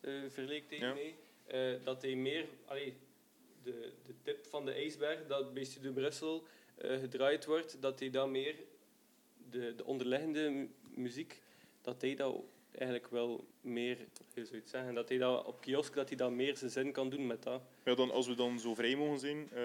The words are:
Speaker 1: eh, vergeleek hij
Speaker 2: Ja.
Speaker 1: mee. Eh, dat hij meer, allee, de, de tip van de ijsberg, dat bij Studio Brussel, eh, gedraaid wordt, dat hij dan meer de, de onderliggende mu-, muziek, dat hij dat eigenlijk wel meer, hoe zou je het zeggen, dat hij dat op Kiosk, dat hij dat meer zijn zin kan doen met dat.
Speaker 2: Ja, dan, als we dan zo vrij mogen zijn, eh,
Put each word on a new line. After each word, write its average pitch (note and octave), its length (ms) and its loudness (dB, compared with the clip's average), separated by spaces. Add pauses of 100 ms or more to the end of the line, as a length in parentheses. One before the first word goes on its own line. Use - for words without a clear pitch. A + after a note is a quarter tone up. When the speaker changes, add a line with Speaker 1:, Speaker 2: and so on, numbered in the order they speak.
Speaker 1:
eh, C#3 120 -4 (140)
vergeleek C#3 420 -4
hij D3+ 100 -8
Speaker 2:
Ja. B2 140 2
Speaker 1:
mee. D3+ 220 -6 (300)
Eh, B2+ 400 0
dat C3 160 -2
hij C3+ 140 0
meer, C#3 300 0 (200)
allee, C#3 320 -6 (640)
de, A#2 280 -6 (140)
de B2+ 80 -12 (100)
tip D3 220 -4
van C#3+ 200 -4
de C3+ 60 0
ijsberg, D3 560 0
dat C3+ 260 0
bij C3+ 100 -4
Studio C3+ 280 -6
Brussel, D3+ 520 0 (320)
eh, - 240 0
gedraaid C3+ 460 4
wordt, D#3+ 360 0
dat C3+ 180 0
hij C3+ 100 -2
dan C3+ 220 2
meer C3+ 240 0 (920)
de, A#2+ 260 -2
de A#2 100 -8
onderliggende C#3+ 640 2
mu-, C#3 200 -2 (260)
muziek, B2+ 460 -6 (400)
dat B2 200 -6
hij C3+ 140 0
dat C3+ 200 0 (360)
eigenlijk B2+ 400 -2
wel A#2+ 360 0 (140)
meer, A#2+ 360 -2
hoe - 460 -12
zou A2 120 -10
je - 60 -
het - 80 -16
zeggen, B2+ 240 -4
dat A#2 160 0
hij B2+ 80 4
dat B2+ 280 4
op - 160 -8
Kiosk, C#3 320 2
dat C3+ 140 0
hij C3 100 -6
dat B2+ 140 4
meer C3 260 2
zijn B2 140 -4
zin C3+ 200 0
kan C3+ 180 0
doen C#3 180 0
met A#2 160 -2
dat. B2+ 180 -4 (220)
Speaker 2:
Ja, B2+ 120 6
dan, B2+ 160 6
als B2 160 4
we A#2+ 80 2
dan A#2+ 240 2
zo A2+ 160 0
vrij A#2+ 200 4
mogen D3 240 2
zijn, D3 340 -2
eh, B2 120 0